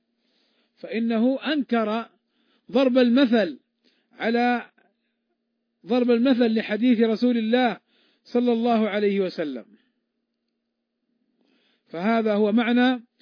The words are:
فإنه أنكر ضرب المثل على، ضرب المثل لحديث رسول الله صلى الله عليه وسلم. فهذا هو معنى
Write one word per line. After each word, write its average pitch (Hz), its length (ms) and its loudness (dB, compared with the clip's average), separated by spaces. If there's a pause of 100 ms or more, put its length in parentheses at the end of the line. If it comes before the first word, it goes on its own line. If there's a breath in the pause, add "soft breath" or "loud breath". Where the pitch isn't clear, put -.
(760)
فإنه 233 640 -2 (140)
أنكر 226 560 -2 (640)
ضرب 254 260 2
المثل 233 640 2 (520)
على، 233 600 -2 (1120)
ضرب 247 260 0
المثل 233 480 2
لحديث 214 400 0
رسول 233 380 0
الله 226 400 0 (460)
صلى 240 300 -2
الله 226 360 0
عليه 202 300 0
وسلم. 151 460 -6 (2250)
فهذا 214 480 -2
هو 208 180 2
معنى 240 520 2 (180)